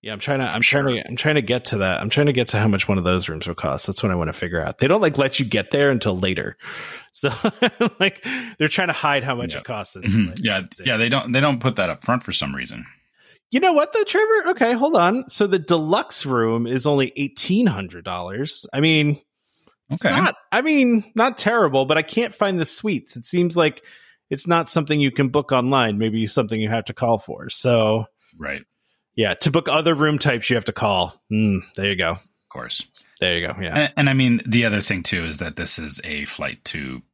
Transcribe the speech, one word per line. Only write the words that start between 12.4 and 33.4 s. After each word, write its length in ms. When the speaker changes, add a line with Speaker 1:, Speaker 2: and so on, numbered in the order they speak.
Speaker 2:
reason. 300
Speaker 1:
You 80
know 140
what, 180
though, 140
Trevor? 460
Okay, 200
hold 240
on. 320
So 180
the 140
deluxe 680
room 400
is 220
only 300
eighteen 480
hundred 400
dollars. 680
I 80
mean, 400
it's 160
Speaker 2:
Okay. 100
Speaker 1:
not, 200
I 80
mean, 520
not 240
terrible, 460
but 140
I 60
can't 300
find 240
the 60
suites. 540
It 80
seems 320
like 260
it's 180
not 220
something 320
you 100
can 160
book 240
online. 460
Maybe 280
something 360
you 80
have 160
to 80
call 240
for. 320
So, 560
Speaker 2:
Right. 240
Speaker 1:
yeah, 200
to 180
book 160
other 260
room 260
types, 300
you 60
have 100
to 80
call. 460
Mm, 300
there 140
you 80
go. 140
Speaker 2:
Of 80
course. 380
Speaker 1:
There 180
you 80